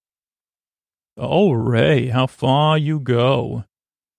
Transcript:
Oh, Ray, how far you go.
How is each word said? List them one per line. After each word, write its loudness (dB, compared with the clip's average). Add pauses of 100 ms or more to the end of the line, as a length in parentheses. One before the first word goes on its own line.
(1160)
Oh, 0
Ray, 2
how 0
far 0
you -2
go. -2 (540)